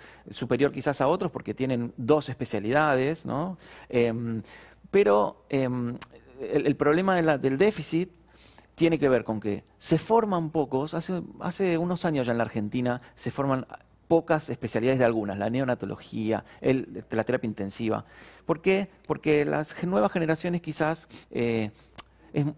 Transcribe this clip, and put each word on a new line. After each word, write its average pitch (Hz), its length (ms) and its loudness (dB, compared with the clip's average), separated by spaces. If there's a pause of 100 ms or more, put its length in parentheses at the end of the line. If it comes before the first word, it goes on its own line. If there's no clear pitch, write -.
(300)
superior 127 420 0
quizás 143 280 -2
a 135 80 2
otros 180 220 0
porque 123 220 -6
tienen 123 440 -4
dos 143 320 2
especialidades, 131 1000 0
¿no? 160 320 -4 (300)
Em, 117 520 0 (500)
pero, 202 600 4
em, 123 480 -2 (420)
el, 135 280 0
el 143 80 2
problema 180 400 2
de 170 60 2
la, 156 160 2
del 135 200 0
déficit 180 520 0 (680)
tiene 165 220 4
que 143 100 2
ver 120 160 4
con 110 160 -4
que 104 220 -4 (160)
se - 200 2
forman 196 520 2
pocos, 147 440 -2
hace, 170 280 -6 (180)
hace 175 380 0
unos 175 260 -2
años 143 220 0
ya 120 60 2
en 117 60 0
la 117 60 2
Argentina 120 560 -2 (140)
se - 160 -8
forman 135 360 -2 (420)
pocas 165 420 2
especialidades 123 480 0
de 127 60 4
algunas, 104 340 2
la 101 100 -2
neonatología, 110 960 -4 (160)
el, 117 500 0
la 113 140 0
terapia 123 220 -2
intensiva. 107 580 -4 (420)
¿Por 165 140 0
qué? 190 280 2 (180)
Porque 151 380 2
las 151 280 -2
ge-, - 140 -6
nuevas 196 240 2
generaciones 170 500 -2
quizás, 156 460 -2 (240)
eh, 113 400 -2 (600)
es, 147 120 0 (140)